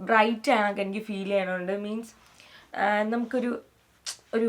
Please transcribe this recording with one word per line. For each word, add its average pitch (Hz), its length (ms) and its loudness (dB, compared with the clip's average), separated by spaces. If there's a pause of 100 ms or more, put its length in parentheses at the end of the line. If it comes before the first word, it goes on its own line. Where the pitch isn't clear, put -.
ബ്രൈറ്റ് 220 520 2
ആയ 220 100 4
കണക്ക് 202 180 0
എനിക്ക് 196 280 -4
ഫീൽ 196 200 -6
ചെയ്യണുണ്ട്. 185 440 0 (120)
മീൻസ്, 226 300 -8 (640)
ആ, 208 260 2
നമുക്കൊരു, 240 500 0 (840)
ഒരു 226 140 2